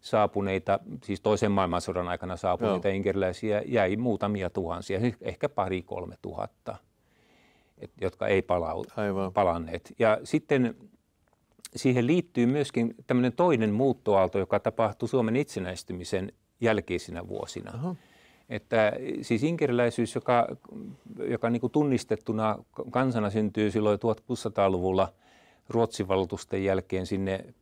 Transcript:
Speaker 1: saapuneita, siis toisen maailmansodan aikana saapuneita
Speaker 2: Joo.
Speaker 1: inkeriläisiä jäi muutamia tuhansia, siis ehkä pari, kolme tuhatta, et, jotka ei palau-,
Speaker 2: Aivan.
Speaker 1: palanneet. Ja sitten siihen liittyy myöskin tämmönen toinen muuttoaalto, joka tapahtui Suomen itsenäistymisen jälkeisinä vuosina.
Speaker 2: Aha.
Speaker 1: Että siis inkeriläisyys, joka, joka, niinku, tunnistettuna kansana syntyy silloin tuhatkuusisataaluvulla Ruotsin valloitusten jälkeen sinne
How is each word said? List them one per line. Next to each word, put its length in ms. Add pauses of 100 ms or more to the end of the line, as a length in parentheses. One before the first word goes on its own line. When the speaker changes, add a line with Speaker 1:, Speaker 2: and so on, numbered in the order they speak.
Speaker 1:
saapuneita, 760 (260)
siis 160
toisen 320
maailmansodan 560
aikana 280
saapuneita 520
Speaker 2:
Joo. 80
Speaker 1:
inkeriläisiä 720
jäi 300
muutamia 540
tuhansia, 500
siis 200
ehkä 280
pari, 340
kolme 400
tuhatta, 540 (1000)
et, 120 (100)
jotka 260
ei 160
palau-, 440 (100)
Speaker 2:
Aivan. 360
Speaker 1:
palanneet. 680
Ja 260
sitten 500 (1000)
siihen 300
liittyy 400
myöskin 480 (120)
tämmönen 260
toinen 400
muuttoaalto, 680
joka 220
tapahtui 480
Suomen 280
itsenäistymisen 960 (280)
jälkeisinä 680
vuosina. 460
Speaker 2:
Aha. 200 (540)
Speaker 1:
Että 440 (300)
siis 200
inkeriläisyys, 720
joka, 420 (640)
joka, 320
niinku, 180
tunnistettuna 880 (320)
kansana 400
syntyy 400
silloin 280
tuhatkuusisataaluvulla 1120 (560)
Ruotsin 400
valloitusten 560
jälkeen 420
sinne 380 (180)